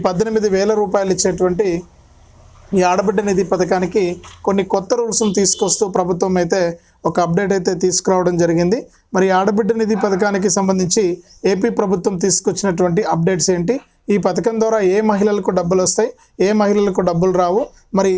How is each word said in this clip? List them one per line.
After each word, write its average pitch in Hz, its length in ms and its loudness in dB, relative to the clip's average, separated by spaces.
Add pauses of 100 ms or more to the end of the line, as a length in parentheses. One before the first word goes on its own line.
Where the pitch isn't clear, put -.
పద్దెనిమిది 214 480 0
వేల 202 260 2
రూపాయలు 196 340 0
ఇచ్చేటువంటి 180 540 0 (1120)
ఈ 180 120 4
ఆడబిడ్డ 196 380 0
నిధి 196 240 0
పథకానికి 180 520 0 (420)
కొన్ని 196 180 0 (100)
కొత్త 190 260 -2
రూల్స్‌ను 220 380 -2
తీసుకొస్తూ 196 480 0 (100)
ప్రభుత్వం 185 460 0
అయితే 185 180 0 (480)
ఒక - 80 -4 (100)
అప్‌డేట్ 190 300 0
అయితే 190 160 -2 (120)
తీసుకురావడం 180 580 0
జరిగింది. 175 360 2 (360)
మరి 190 120 2 (120)
ఆడబిడ్డ 208 420 0
నిధి 214 240 0
పథకానికి 202 540 0
సంబంధించి 190 460 0 (480)
ఏపీ 196 180 0 (100)
ప్రభుత్వం 196 340 -2 (100)
తీసుకొచ్చినటువంటి 180 800 0 (120)
అప్‌డేట్స్ 185 420 0
ఏంటి, 175 200 -2 (380)
ఈ - 20 2 (100)
పథకం 196 360 -2
ద్వారా 220 160 2 (160)
ఏ - 20 0 (140)
మహిళలకు 202 480 0
డబ్బులు 180 280 0
వస్తాయి, 214 240 0 (360)
ఏ - 20 2 (140)
మహిళలకు 202 480 0
డబ్బులు 175 320 2
రావు, 185 200 0 (360)
మరి 190 200 2